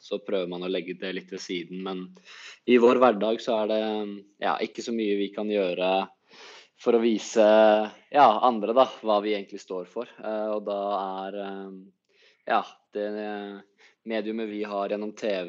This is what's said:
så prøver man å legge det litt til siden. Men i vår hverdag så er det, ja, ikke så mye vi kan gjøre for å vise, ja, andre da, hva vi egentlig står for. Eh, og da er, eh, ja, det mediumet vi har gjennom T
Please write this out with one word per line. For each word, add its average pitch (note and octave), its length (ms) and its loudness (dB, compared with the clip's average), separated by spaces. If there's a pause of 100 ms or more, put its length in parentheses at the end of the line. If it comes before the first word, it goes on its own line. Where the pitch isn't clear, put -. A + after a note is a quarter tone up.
så - 180 -8
prøver F#2+ 300 -4
man F2+ 140 -8
å F2+ 60 -6
legge F2+ 300 -4
det F#2 160 -8
litt F#2 140 -10
til F#2+ 100 -12
siden. F2+ 460 -10
Men F#2 320 -10 (500)
i B2 100 6
vår A#2+ 220 6
hverdag A2+ 420 2
så A2+ 220 -2
er G#2+ 60 -2
det, G#2+ 560 -4 (160)
ja, G2 180 -2
ikke - 240 -6
så B2 100 -6
mye G#2+ 240 0
vi G2+ 140 -2
kan G#2+ 160 -6
gjøre F#2+ 600 0 (680)
for - 160 0
å A#2 80 6
vise, G#2+ 880 4 (200)
ja, A#2+ 320 6
andre A2+ 320 2
da, B2+ 120 6 (160)
hva G#2+ 200 2
vi G#2+ 100 -2
egentlig G2 300 -8
står F#2 240 -10
for. A#2 200 -10 (120)
Eh, G#2+ 380 -6
og G#2 100 -6
da G2 560 -4
er, G2 160 -10
eh, G2 320 -10 (800)
ja, G#2+ 160 0 (280)
det G#2 720 -8 (440)
mediumet A2 420 -4
vi G#2 140 -6
har G2+ 260 -4
gjennom G#2 280 -4
T A#2+ 100 -8 (220)